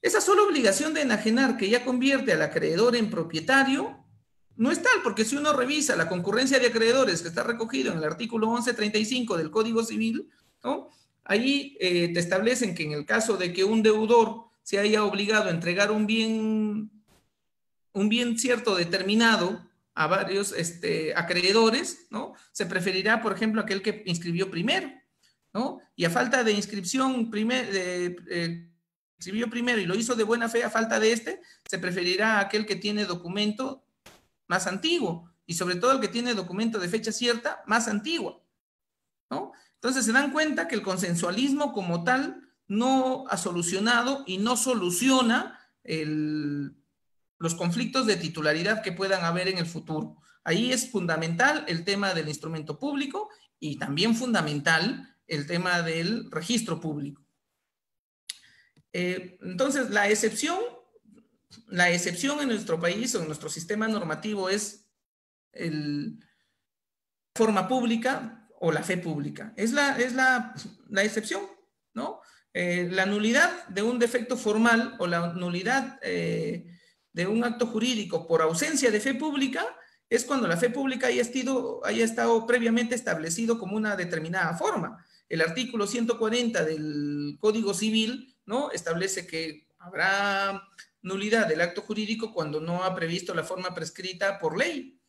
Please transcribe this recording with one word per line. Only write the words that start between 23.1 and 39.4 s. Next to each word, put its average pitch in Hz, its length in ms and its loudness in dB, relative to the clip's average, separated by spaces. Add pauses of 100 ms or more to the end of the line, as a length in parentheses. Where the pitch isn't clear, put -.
por 220 100 0
ejemplo, 214 300 0
aquel 196 200 -2
que 214 240 -2
inscribió 175 460 -2
primero, 269 400 -2 (640)
¿no? 254 260 -4 (160)
Y 170 80 -2
a 165 60 4
falta 247 340 2
de 220 80 4
inscripción 226 800 0
primer-, 220 400 0
de, 180 460 -2 (120)
eh, 170 400 -4 (480)
inscribió 220 320 -4
primero 240 300 0
y 185 60 0
lo 220 100 0
hizo 233 200 0
de 220 100 2
buena 233 240 0
fe, 240 160 0
a 226 40 -2
falta 226 300 2
de 220 140 6
este, 294 260 -4 (260)
se 185 140 -4
preferirá 185 600 2
aquel 208 240 0
que 208 100 -2
tiene 208 300 -2
documento 208 800 -4 (600)
más 180 200 0
antiguo, 196 640 -2 (140)
y 175 80 -8
sobre 180 220 -2
todo 240 180 4
el 262 80 2
que 214 80 0
tiene 240 240 -2
documento 208 460 -2
de 180 100 -2
fecha 226 240 -2
cierta 240 520 -2
más 226 220 2
antigua, 214 560 -4 (880)
¿no? - 220 -8 (300)